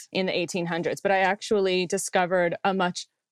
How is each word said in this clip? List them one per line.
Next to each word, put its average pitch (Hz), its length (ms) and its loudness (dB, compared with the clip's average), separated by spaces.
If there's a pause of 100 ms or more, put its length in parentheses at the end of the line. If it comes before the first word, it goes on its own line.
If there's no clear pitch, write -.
(120)
in 190 140 0
the 180 100 -2
eighteen 175 300 -2
hundreds. 165 340 -2
But 196 120 0
I 190 60 4
actually 190 680 2
discovered 180 800 0
a 196 100 2
much 180 320 -2 (260)